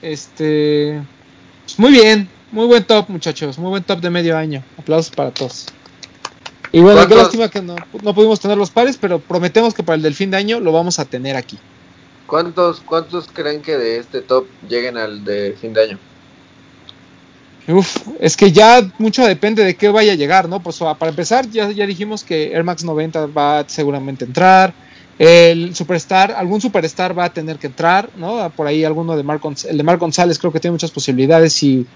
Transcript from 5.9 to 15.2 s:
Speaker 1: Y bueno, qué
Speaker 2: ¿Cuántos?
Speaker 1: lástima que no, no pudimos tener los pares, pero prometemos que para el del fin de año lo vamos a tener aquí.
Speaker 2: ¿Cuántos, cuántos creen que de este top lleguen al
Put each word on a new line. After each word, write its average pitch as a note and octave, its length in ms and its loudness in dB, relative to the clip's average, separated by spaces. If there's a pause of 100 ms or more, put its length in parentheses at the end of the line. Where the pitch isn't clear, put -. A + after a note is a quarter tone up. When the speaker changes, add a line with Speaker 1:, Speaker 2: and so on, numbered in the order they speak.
Speaker 1:
Y E3 100 2
bueno, G3 200 8
qué G3 140 6
Speaker 2:
¿Cuántos? A3+ 40 10
Speaker 1:
lástima A3+ 300 2
que G3 140 -8
no, F3 120 -12 (280)
no G3+ 120 -2
pudimos G#3+ 240 4
tener G#3 180 -2
los G3+ 140 -2
pares, B3 260 0
pero F3+ 220 -4
prometemos F3+ 560 0
que - 80 -8
para E3 140 -2
el D#3 60 -2
del D3+ 120 0
fin G3 160 -6
de F#3+ 60 -2
año G#3+ 240 -4
lo F3+ 100 0
vamos E3 300 0
a C#3+ 40 -4
tener C3+ 300 -8
aquí. B2 240 -10 (680)
Speaker 2:
¿Cuántos, E3+ 540 -2
cuántos E3 460 -6
creen D3+ 340 -8
que D3+ 160 -6
de A#2 220 -4
este B2 240 -10
top C3 240 0 (220)
lleguen A#2+ 280 -4
al G#2+ 280 -10